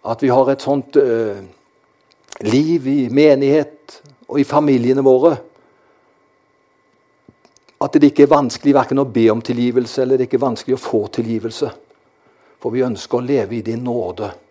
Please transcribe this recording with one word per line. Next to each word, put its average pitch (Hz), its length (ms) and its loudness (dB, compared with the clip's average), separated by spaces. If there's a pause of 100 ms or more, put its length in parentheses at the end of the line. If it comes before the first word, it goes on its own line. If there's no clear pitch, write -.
At 117 160 -4
vi 131 80 2
har 131 180 4
et 135 140 -2
sånt, 139 320 -4
eh, 113 480 0 (1040)
liv 143 400 0
i 135 220 -2
menighet 143 920 2 (260)
og 143 120 -4
i 139 80 0
familiene 135 560 0
våre. 135 340 4 (2500)
At - 120 -6
det 147 180 6
ikke 143 140 6
er 143 80 4
vanskelig 143 400 0
hverken 135 260 0
å 135 120 -2
be 113 180 2
om 113 120 0
tilgivelse, 123 600 -2
eller 131 160 0
det 123 100 -2
ikke 123 120 -2
er 135 80 -2
vanskelig 123 300 -4
å - 40 -14
få 104 320 -4
tilgivelse. 113 580 -6 (880)
For 113 140 -8
vi 127 120 -2
ønsker 120 340 -6
å 127 60 -8
leve 117 340 -4
i - 20 -8
din 113 240 -8
nåde 107 460 -6 (200)